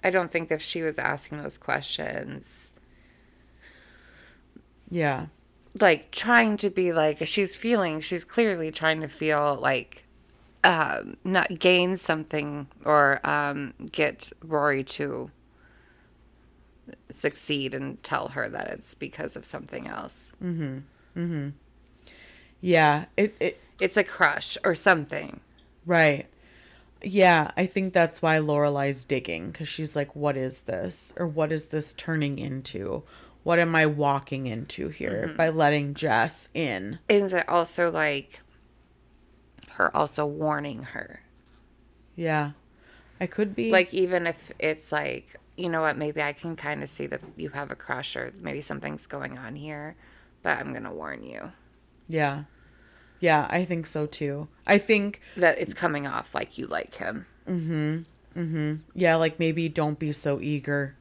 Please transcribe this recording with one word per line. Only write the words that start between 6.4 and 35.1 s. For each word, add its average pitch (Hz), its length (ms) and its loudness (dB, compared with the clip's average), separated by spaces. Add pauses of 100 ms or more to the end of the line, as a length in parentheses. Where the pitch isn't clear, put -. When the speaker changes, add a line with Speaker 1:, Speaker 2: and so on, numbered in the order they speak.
Speaker 1:
to 202 120 0
be, 185 220 2
like, 156 360 2
she's 196 280 0
feeling, 185 460 0
she's 175 240 -4
clearly 180 460 0
trying 160 300 2
to 156 60 -6
feel, 147 480 2
like, - 480 -2 (600)
um, 147 600 4
not 180 360 2
gain 180 360 6
something 151 720 -4 (180)
or, 143 420 6
um, 143 460 -2 (180)
get - 400 -2 (120)
Rory 147 400 0
to 131 480 -6 (1800)
succeed 139 640 -4
and 135 300 -8
tell - 260 -4
her 127 200 -6
that - 180 -8
it's - 280 -12
because - 400 -10
of - 100 -14
something - 420 -12
else. - 460 -14 (100)
Speaker 2:
Mm-hmm. 156 360 -4 (380)
Mm-hmm. 165 320 -4 (1120)
Yeah. 160 460 6 (120)
It, 208 220 2
it - 200 -2 (200)
Speaker 1:
It's 190 180 2
a 208 60 4
crush - 600 0
or 175 120 4
something. - 640 2 (460)
Speaker 2:
Right. 160 420 4 (760)
Yeah, 180 560 6
I - 80 4
think 190 280 -2
that's 165 280 4
why 160 160 4
Lorelai's 143 680 2
digging, 107 480 -4
'cause 156 140 -10
she's 156 280 -6
like, 147 200 -2
"What 147 220 0
is 131 260 -4
this? - 540 -4
Or 175 80 -2
what 151 260 0
is 151 180 -4
this 151 240 -4
turning 147 440 -2
into? 131 640 -6 (400)
What 170 160 4
am 170 180 4
I 156 120 6
walking 139 580 0
into 123 440 -6
here - 400 -4